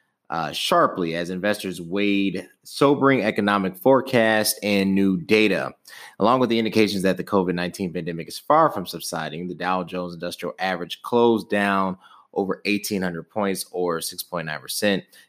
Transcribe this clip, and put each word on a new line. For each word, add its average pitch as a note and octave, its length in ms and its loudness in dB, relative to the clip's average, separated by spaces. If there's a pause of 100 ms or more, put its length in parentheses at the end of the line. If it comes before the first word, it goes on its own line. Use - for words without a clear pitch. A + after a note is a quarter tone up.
(280)
uh, D#2 240 -4
sharply F#2 640 0
as E2+ 160 -4
investors F#2 500 -4
weighed G2 680 0 (160)
sobering C3+ 600 2
economic G2+ 520 0
forecast A2+ 880 4
and G2 320 2
new G2 220 4
data. F2+ 560 2 (460)
Along A#2 220 4
with A#2+ 100 2
the A#2 80 2
indications G#2 460 2
that F#2 120 2
the F2+ 80 -8
covid F#2 300 0
nineteen F2 360 -4
pandemic E2 380 -8
is - 100 -14
far D3+ 320 4
from F#2+ 140 -6
subsiding, E2 640 -8
the F2+ 60 -8
Dow F2+ 280 -2
Jones F2+ 300 -8
Industrial F2 460 -8
Average F2+ 420 -6
closed A#2 480 2
down G2 480 0 (380)
over F#2+ 320 -2
eighteen G2+ 340 -2
hundred E2+ 300 -6
points G2 420 -4
or F2 300 -4
six - 200 -10
point E2 240 -8
nine D2+ 140 -8
percent, F#2+ 420 -2 (260)